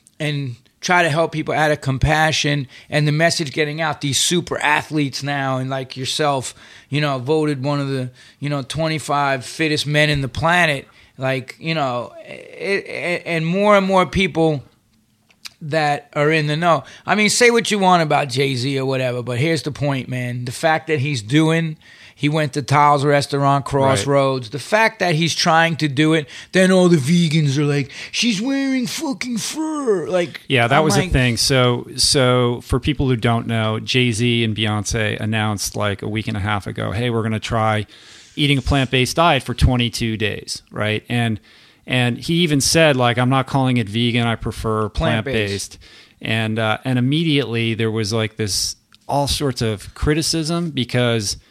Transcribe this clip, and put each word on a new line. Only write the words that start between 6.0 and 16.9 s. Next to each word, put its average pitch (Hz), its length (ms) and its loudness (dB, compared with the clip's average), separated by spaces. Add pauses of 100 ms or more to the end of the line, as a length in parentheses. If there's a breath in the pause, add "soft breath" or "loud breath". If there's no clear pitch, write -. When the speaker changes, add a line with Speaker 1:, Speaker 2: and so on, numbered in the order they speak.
Speaker 1:
you 143 100 0
know, 143 180 0
voted 147 460 0
one 143 160 -2
of 139 80 -4
the, 131 220 -4 (280 loud breath)
you 143 120 -6
know, 143 100 -4
twenty-five 143 840 -2
fittest 151 400 -2
men 147 240 2
in 143 100 0
the 135 80 -4
planet, 160 580 0 (300 soft breath)
like, 131 420 -4
you 160 160 -6
know, 123 380 -4 (140)
it, 175 600 -6
it, 147 380 -6
and 165 220 -2
more 202 320 4
and 196 80 2
more 190 180 4
people 160 580 0 (1000)
that 147 540 -2
are 147 160 2
in 156 180 2
the 151 80 0
know. 165 280 2 (220 loud breath)